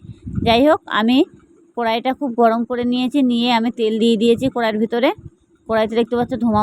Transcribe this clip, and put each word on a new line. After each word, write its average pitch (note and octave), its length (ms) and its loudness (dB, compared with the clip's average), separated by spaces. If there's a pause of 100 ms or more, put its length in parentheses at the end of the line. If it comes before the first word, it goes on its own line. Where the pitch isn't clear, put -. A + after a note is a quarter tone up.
(420)
যাই A#3 240 2
হোক, D#4+ 200 4
আমি B3 380 2 (520)
কড়াইটা A#3 380 -2
খুব B3+ 200 -8
গরম A#3 300 2
করে B3 200 -4
নিয়েছি। B3+ 380 0
নিয়ে A#3+ 300 0
আমি A#3 180 0
তেল A3 280 -2
দিয়ে A#3 180 4
দিয়েছি A#3 380 2
কড়াইয়ের A3 240 -2
ভিতরে। A#3+ 320 0 (580)
কড়াইতে A3 260 0
দেখতে A#3 220 -2
পাচ্ছ A#3+ 180 -2
ধোঁয়া G#3+ 280 0